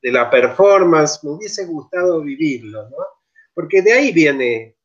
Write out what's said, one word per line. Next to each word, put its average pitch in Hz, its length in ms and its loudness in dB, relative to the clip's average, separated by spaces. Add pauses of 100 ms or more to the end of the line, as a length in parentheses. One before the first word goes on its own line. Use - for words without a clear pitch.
de 123 120 -4
la 123 180 0
performance, 165 920 2
me 143 80 -8
hubiese 196 340 -12
gustado 170 560 -4
vivirlo, 123 680 -8
¿no? 135 60 -18 (560)
Porque 185 300 0
de 208 100 4
ahí 262 200 2
viene 131 720 0